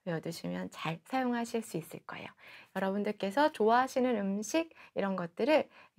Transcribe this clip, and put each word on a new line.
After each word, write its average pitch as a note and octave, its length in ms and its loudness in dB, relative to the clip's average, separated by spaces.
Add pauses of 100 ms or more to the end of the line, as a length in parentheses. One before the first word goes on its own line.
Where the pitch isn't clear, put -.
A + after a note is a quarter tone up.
외워두시면 F3 680 -6
잘 E3 340 -6
사용하실 A#3+ 560 -2
수 - 160 -8
있을 - 280 -8
거예요. - 220 -12 (480)
여러분들께서 G3+ 760 0
좋아하시는 B3 680 4
음식 G#3 560 -2 (220)
이런 F#3+ 200 0
것들을, G#3+ 540 2 (300)